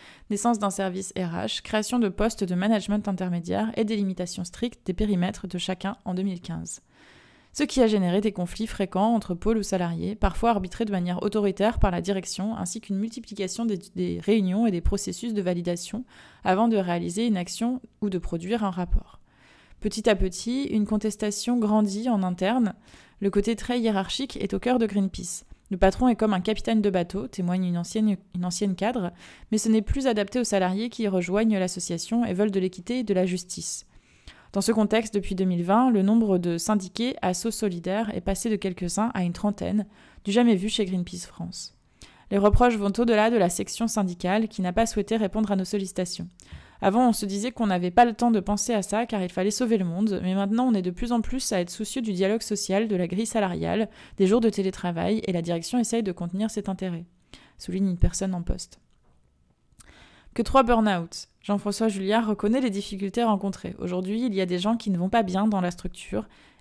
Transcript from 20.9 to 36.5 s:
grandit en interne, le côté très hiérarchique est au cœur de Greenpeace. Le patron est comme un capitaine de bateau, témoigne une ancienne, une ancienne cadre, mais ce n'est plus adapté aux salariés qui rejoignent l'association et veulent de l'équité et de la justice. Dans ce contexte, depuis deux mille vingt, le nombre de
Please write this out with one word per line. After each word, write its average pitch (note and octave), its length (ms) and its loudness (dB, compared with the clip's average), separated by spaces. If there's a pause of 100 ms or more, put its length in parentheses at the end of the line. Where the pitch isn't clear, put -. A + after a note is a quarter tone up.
grandit G#3+ 500 2
en G3 160 2
interne, F#3+ 500 0 (460)
le G3 100 0
côté G3+ 240 2
très A#3+ 260 -2
hiérarchique A3 580 -2
est G3 160 -4
au G3 40 0
cœur B3+ 200 2
de A3+ 80 2
Greenpeace. F#3+ 580 -4 (260)
Le G3 60 -4
patron G3 320 6
est A3+ 80 4
comme G#3+ 180 2
un F3+ 60 0
capitaine A3 420 0
de G3+ 80 4
bateau, F#3 380 -2
témoigne F#3 360 -2
une F3 140 0
ancienne, G#3 380 0 (180)
une F3+ 100 -4
ancienne F#3 300 -2
cadre, F#3+ 380 -2 (400)
mais G#3+ 60 4
ce A3+ 100 0
n'est A3 140 6
plus C4+ 240 0
adapté A3 340 0
aux A#3 40 0
salariés G3 460 0
qui A3 160 -4
rejoignent G3 520 2
l'association F#3 640 -2
et F#3+ 100 -2
veulent G3+ 160 2
de F#3+ 100 0
l'équité F#3+ 380 -4
et B3 60 -2
de G#3 100 0
la F3+ 100 4
justice. - 640 -6 (640)
Dans G3 80 0
ce A3+ 120 2
contexte, A3 420 2
depuis G3 200 -2
deux F#3 100 0
mille F3 200 0
vingt, A#3 260 6
le G3+ 120 4
nombre G#3 360 4
de E3+ 200 0